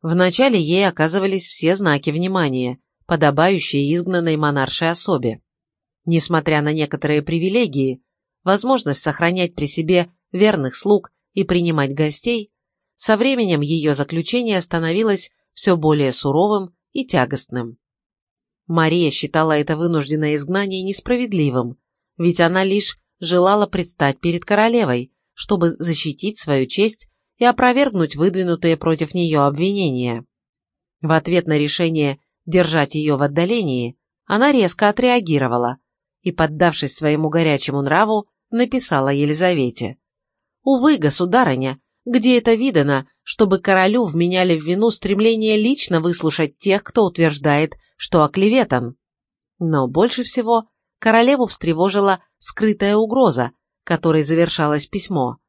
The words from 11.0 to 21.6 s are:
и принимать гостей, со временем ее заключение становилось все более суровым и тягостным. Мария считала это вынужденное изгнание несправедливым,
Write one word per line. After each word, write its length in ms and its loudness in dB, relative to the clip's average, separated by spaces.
и 100 -2
принимать 520 0
гостей, 580 -2
со 200 0
временем 440 2
ее 340 0
заключение 680 -2
становилось 680 -2
все 240 0
более 360 2
суровым 600 0
и 120 -6
тягостным. 760 -4
Мария 440 0
считала 420 0
это 240 0
вынужденное 600 -2
изгнание 460 -4
несправедливым, 960 -2